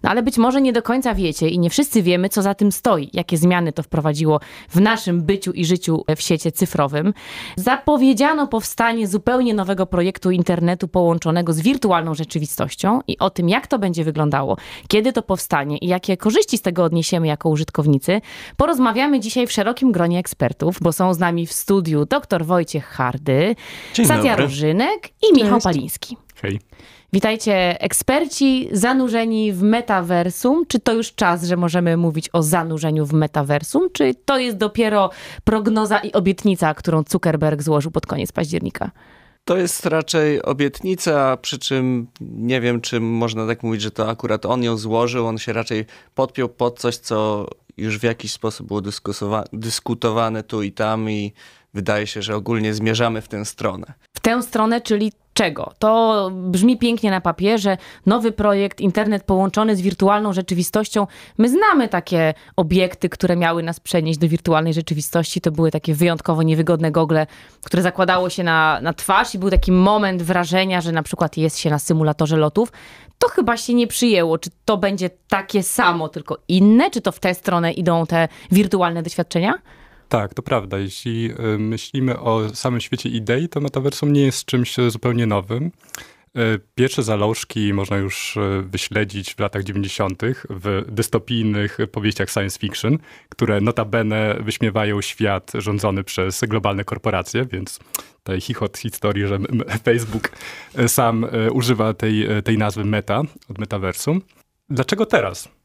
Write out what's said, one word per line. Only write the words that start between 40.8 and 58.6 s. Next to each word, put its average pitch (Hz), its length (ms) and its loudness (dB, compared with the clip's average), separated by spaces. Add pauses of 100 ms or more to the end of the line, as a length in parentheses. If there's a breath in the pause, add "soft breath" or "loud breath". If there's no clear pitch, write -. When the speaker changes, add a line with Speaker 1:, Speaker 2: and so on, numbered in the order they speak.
Speaker 2:
przy - 220 -8
czym 127 480 -2 (140)
nie 113 400 -2
wiem, 120 200 0
czy 117 200 -4
można 113 460 -2
tak 113 160 -4
mówić, 113 200 -4
że 107 80 -6
to 107 200 -2
akurat 110 360 -4
on 123 160 0
ją 117 140 0
złożył. 117 500 0
On 110 120 -4
się 117 140 -8
raczej 110 320 -4 (300 loud breath)
podpiął 131 340 -2
pod 120 300 -2
coś, 120 180 -2
co 107 500 -2 (300)
już 107 220 -6
w 107 40 -6
jakiś 113 300 -2
sposób - 340 -8
było 104 140 -4
dyskusowa-, 101 720 -6
dyskutowane 113 880 -4
tu 107 200 -6
i 101 100 -6
tam 110 380 -2
i 104 220 -4 (420 soft breath)
wydaje 104 320 -2
się, 104 160 -10
że 107 140 -4
ogólnie 107 380 -2
zmierzamy 110 460 0
w - 80 -20
tę 107 160 -8
stronę. 95 480 -8 (200)
Speaker 1:
W - 80 -16
tę 233 220 0
stronę, 233 380 0
czyli 214 320 -2 (220)
czego? - 440 -2
To 220 560 2
brzmi 185 440 2
pięknie 233 320 0
na 190 100 0
papierze. 190 560 0 (300 loud breath)
Nowy 220 260 2
projekt, 202 480 0